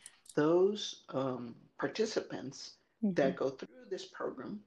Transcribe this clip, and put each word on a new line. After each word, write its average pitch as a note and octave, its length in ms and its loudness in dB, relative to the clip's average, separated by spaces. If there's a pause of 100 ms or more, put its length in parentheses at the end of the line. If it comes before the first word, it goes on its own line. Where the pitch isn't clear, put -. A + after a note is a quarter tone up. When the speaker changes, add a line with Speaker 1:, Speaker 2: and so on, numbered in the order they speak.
(360)
Speaker 1:
those, F#3 720 4
um, B2+ 460 -2 (220)
participants - 960 -4 (300)
Speaker 2:
Mm-hmm. G3 120 0
Speaker 1:
that C#3+ 200 4
go C3 140 0
through - 400 -10
this F#3 160 -6
program. - 600 -8